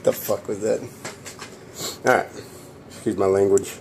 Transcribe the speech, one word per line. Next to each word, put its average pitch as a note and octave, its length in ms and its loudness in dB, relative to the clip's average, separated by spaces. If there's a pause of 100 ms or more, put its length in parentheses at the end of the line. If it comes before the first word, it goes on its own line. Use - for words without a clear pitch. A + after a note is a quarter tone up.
The - 100 4
fuck - 340 -4
was G#2 120 -4
that? - 280 -2 (1200)
Alright. B2 200 4 (640)
Excuse - 260 -4
my G2 80 2
language. G2 560 4